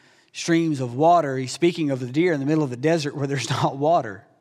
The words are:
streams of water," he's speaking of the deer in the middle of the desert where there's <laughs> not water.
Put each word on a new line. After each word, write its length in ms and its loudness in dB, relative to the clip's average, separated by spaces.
streams 480 0
of 140 -4
water," 420 4
he's 160 -6
speaking 380 0
of 100 -2
the 60 -6
deer 260 2
in 80 0
the 60 -4
middle 180 2
of 60 -4
the 80 -6
desert 360 0
where 120 -4
there's 240 -4
<laughs> 120 0
not 140 -2
water. 480 0